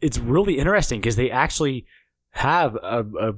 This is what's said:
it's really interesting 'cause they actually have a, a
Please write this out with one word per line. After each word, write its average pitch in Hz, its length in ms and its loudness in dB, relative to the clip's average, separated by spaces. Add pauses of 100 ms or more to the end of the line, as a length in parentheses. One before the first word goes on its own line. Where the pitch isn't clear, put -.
it's 151 160 0
really 156 400 2
interesting 147 440 0
'cause 110 140 0
they 123 140 2
actually 135 560 0 (460)
have 151 440 0
a, 113 300 -4 (140)
a 107 180 0